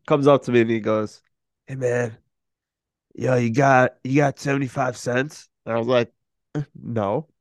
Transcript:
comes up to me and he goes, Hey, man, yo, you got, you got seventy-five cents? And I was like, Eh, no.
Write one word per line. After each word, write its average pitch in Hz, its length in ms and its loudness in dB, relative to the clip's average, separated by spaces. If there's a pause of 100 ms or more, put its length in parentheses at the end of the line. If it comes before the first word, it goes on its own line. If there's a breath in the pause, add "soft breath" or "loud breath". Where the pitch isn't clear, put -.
comes 143 200 2
up 143 180 6
to 123 80 -4
me 120 100 4
and 113 80 0
he 113 100 0
goes, 107 420 -4 (440)
Hey, 135 100 -14
man, 120 400 -4 (960)
yo, 127 220 -2
you 120 160 0
got, 131 520 4
you 131 160 -2
got 139 180 0
seventy-five 139 580 -4
cents? 127 520 -6 (160)
And 113 100 -6
I 117 40 -2
was 117 100 -2
like, 123 240 0 (420)
Eh, 151 80 -4 (120)
no. 113 540 -4 (120)